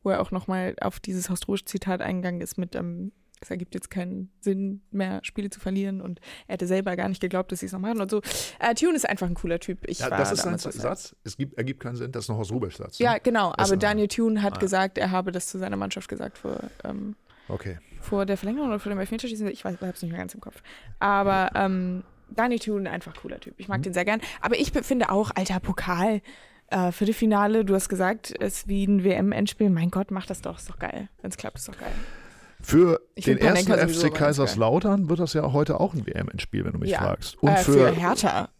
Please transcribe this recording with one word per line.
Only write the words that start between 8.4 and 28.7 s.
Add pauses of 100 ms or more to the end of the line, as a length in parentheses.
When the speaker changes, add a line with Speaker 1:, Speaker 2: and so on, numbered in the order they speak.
Speaker 1:
Äh,
Thune
ist
einfach
ein
cooler
Typ.
Ich
Speaker 2:
Ja,
Speaker 1:
war
Speaker 2:
das
ist
sein
Speaker 1:
damals
auf
Speaker 2:
Satz. (100)
Es
gibt,
ergibt
keinen
Sinn,
das
ist
noch
Horst
Rubesch
Satz,
ne?
Speaker 1:
Ja,
genau.
Speaker 2:
Ist
Speaker 1:
Aber
Speaker 2:
ein
Speaker 1:
Daniel
Thune
hat
Speaker 2:
Ah.
Speaker 1:
gesagt,
er
habe
das
zu
seiner
Mannschaft
gesagt
vor, (280)
ähm, (340)
Speaker 2:
Okay. (200)
Speaker 1:
vor
der
Verlängerung
oder
vor
dem
Elfmeterschießen.
Ich
weiß,
ich
hab's
nicht
mehr
ganz
im
Kopf. (360)
Aber,
ähm, (260)
Daniel
Thune,
einfach
cooler
Typ.
Ich
mag
Speaker 2:
Mhm.
Speaker 1:
den
sehr
gern. (180)
Aber
ich
be-,
finde
auch,
alter,
Pokal, (480)
äh,
Viertelfinale,
du
hast
gesagt,
ist
wie